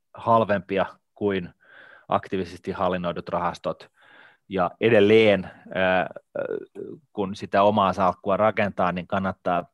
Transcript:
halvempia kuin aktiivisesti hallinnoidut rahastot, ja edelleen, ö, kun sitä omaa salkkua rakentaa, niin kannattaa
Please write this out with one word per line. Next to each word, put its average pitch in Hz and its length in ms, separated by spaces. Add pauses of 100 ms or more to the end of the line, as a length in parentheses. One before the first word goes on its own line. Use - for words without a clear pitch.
(140)
halvempia 101 720 (300)
kuin 95 340 (580)
aktiivisesti 92 640
hallinnoidut 90 580
rahastot, 87 600 (600)
ja 90 220 (100)
edelleen, 107 680 (160)
ö, - 20 (1400)
kun 98 220
sitä 98 280
omaa 101 300
salkkua 95 440
rakentaa, 101 540
niin 87 160
kannattaa 92 680